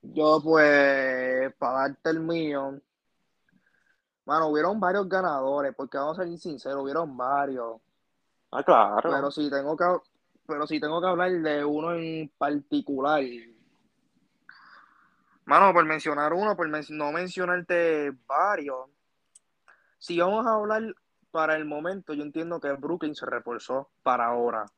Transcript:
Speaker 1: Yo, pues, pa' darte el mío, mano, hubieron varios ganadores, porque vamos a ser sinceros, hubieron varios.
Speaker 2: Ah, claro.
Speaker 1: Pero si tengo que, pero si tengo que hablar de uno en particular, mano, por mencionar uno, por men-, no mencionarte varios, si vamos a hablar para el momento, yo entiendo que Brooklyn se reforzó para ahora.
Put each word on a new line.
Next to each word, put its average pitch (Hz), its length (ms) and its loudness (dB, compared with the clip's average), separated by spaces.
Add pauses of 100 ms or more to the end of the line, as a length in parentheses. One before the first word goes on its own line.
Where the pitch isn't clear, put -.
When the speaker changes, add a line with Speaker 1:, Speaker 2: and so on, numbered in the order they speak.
Speaker 1:
Yo, 156 400 4
pues, 135 1120 4
pa' 127 180 -2
darte 135 380 -2
el 160 100 -2
mío, 147 600 -4 (1500)
mano, 156 220 2
hubieron 160 300 0
varios 190 300 0
ganadores, 143 680 0
porque 135 240 -10
vamos 156 200 -4
a 185 60 -4
ser 170 140 -10
sinceros, 139 440 -8
hubieron 139 340 -4
varios. 127 640 -2 (720)
Speaker 2:
Ah, 135 120 -4
claro. 113 480 6
Speaker 1:
Pero 139 200 0
si 147 180 -4
tengo 139 280 -4
que, 175 80 0 (600)
pero 147 200 -4
si 156 140 -4
tengo 156 200 -2
que 180 80 0
hablar 180 240 0
de 151 320 -2
uno 156 300 -2
en 160 420 -6
particular, 143 880 -2 (2250)
mano, 180 280 8
por 170 120 6
mencionar 151 480 -2
uno, 202 240 0
por 165 120 -2
men-, 151 220 -6
no 151 220 -4
mencionarte 175 1000 0 (140)
varios, 143 640 -2 (1120)
si 175 200 -4
vamos 202 280 2
a 226 80 4
hablar 214 280 0 (480)
para 156 260 2
el 156 80 -4
momento, 156 500 -6
yo 147 80 -6
entiendo 160 380 -6
que 143 120 -4
Brooklyn 151 420 -4
se 127 120 -10
reforzó 120 640 -6 (120)
para 120 240 2
ahora. 120 380 0 (140)